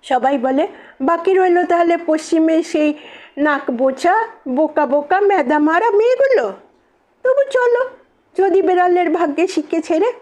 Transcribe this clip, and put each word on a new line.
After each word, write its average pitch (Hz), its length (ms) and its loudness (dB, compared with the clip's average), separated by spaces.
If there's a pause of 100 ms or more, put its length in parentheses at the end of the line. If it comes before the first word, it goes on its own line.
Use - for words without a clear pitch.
সবাই 262 360 0
বলে, 262 300 -2 (320)
"বাকি 339 340 0
রইল 359 300 2
তাহলে 339 320 2 (100)
পশ্চিমে 320 560 0
সেই 302 320 -2 (420)
নাক 285 340 -2
বোচা, 269 580 0 (200)
বোকা 302 380 0
বোকা, 294 340 0
ম্যাদা 311 380 2
মারা 330 320 2
মেয়েগুলো। 480 640 2 (720)
তবু 539 260 0
চলো, 494 400 0 (480)
যদি 381 240 2
বেড়ালের 359 480 2
ভাগ্যে 320 360 0
শিখে 320 360 -4
ছেড়ে।" 403 400 0